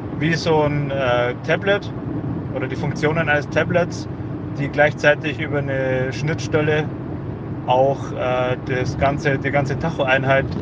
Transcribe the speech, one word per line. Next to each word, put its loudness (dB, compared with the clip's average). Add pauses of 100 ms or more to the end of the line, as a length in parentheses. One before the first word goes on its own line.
(180)
wie 2
so 2
ein, 0
äh, 2 (120)
Tablet 2 (640)
oder -4
die -6
Funktionen 0
eines 2
Tablets, 0 (500)
die -2
gleichzeitig 2
über -2
eine 0
Schnittstelle 0 (840)
auch, 2
äh, 0 (100)
das -2
ganze, 2
die -2
ganze 0
Tachoeinheit, 2 (160)